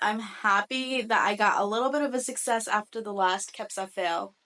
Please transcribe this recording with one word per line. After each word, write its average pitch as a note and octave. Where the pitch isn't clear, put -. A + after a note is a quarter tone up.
I'm G#3+
happy A3+
that A#3+
I G#3+
got G#3+
a G3+
little A3+
bit D4
of C4
a B3
success A3+
after G#3+
the G#3
last F#3+
Kepsa G3
fail. F#3